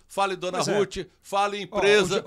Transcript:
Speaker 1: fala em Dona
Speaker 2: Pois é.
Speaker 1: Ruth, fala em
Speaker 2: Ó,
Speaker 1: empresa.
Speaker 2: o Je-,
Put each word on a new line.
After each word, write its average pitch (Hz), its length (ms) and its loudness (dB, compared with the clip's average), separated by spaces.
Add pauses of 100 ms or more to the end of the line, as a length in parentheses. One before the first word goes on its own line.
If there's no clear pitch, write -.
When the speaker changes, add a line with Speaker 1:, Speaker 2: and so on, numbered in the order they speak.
Speaker 1:
fala 196 240 -2
em 185 40 -6
Dona 180 220 -6
Speaker 2:
Pois 165 100 -2
é. 208 100 0
Speaker 1:
Ruth, 190 180 -2 (260)
fala 202 340 -2
em 196 140 -10
Speaker 2:
Ó, - 80 -10
Speaker 1:
empresa. 196 360 4
Speaker 2:
o - 20 0
Je-, - 100 -2